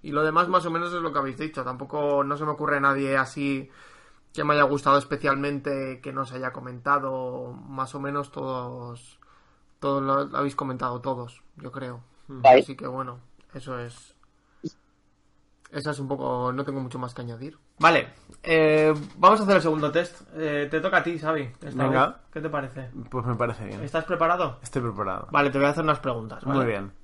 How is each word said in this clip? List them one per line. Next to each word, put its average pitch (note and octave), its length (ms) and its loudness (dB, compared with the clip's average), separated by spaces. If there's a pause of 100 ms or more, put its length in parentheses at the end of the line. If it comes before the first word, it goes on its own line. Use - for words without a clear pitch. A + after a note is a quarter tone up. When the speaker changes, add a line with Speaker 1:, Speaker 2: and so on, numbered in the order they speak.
Speaker 1:
Y D#3 100 -10
lo D3 120 2
demás D#3+ 260 2
más F3+ 160 2
o E3+ 60 -2
menos E3+ 220 -4
es F3 80 -4
lo D#3+ 120 -4
que D3 60 0
habéis C3+ 180 -4
dicho. D3+ 260 -6
Tampoco, C#3 600 -2
no C#3 140 -2
se D#3 80 -6
me D3+ 60 -2
ocurre D3 300 -2
nadie C#3 360 2
así C3+ 520 -2 (640)
que D3+ 100 -4
me D3 100 2
haya D3 100 6
gustado C#3 340 4
especialmente, C#3 1040 -2
que C#3 100 -10
no C3 140 -6
se B2+ 100 -16
haya C3 160 -6
comentado. B2+ 1000 -4
Más C3 420 -8
o C#3 60 -8
menos C#3+ 300 -4
todos, B2 880 -10 (600)
todos C#3 240 0
lo, C#3 220 0
lo C3+ 120 -6
habéis C#3 180 -2
comentado B2+ 440 -4
todos, A#2+ 420 -8 (140)
yo C3+ 160 -14
creo. B2 300 -12 (260)
Speaker 2:
Hmm. C3 140 -12
Speaker 3:
Vale. B2+ 200 12
Speaker 1:
Así C3+ 140 -6
que - 120 -14
bueno, B2+ 320 -8 (340)
eso C3 260 -10
es, A#2+ 340 -16 (1600)
esa D3 200 -6
es C#3+ 80 -8
un C#3 80 -6
poco, B2+ 460 -2
no C3+ 100 -4
tengo C#3 160 -4
mucho C3 200 -8
más B2 140 -8
que - 80 -12
añadir. A#2+ 360 -12 (220)
Vale, E3 300 6 (340)
eh, D#3 500 6 (240)
vamos G#3 220 8
a G#3+ 40 0
hacer G3 140 6
el D#3+ 40 8
segundo D3+ 300 0
test. E3+ 300 -2 (140)
Eh, D3 360 -2
te D#3+ 80 0
toca F#3 180 2
a D#3 60 4
ti, E3+ 160 -2
Xavi, D#3 220 -2 (200)
esta C3 220 -4
Speaker 2:
Venga. C3+ 240 4
Speaker 1:
vez. - 80 -8 (160)
¿Qué D#3+ 100 -8
te D#3 80 -6
parece? C3+ 400 -8 (200)
Speaker 2:
Pues B2 160 -4
me B2 100 -2
parece A#2 300 -4
bien. G2+ 180 -10
Speaker 1:
¿Estás D#3+ 220 -4
preparado? E3 580 0
Speaker 2:
Estoy - 180 -4
preparado. G#2 500 -4
Speaker 1:
Vale, C#3+ 180 4
te C3 80 -2
voy C#3 100 4
a C#3+ 40 4
hacer D3+ 120 -2
unas D3+ 160 0
preguntas, A2+ 460 -6
¿vale? C3+ 140 0
Speaker 2:
Muy B2+ 80 2
bien. G2 240 -4 (120)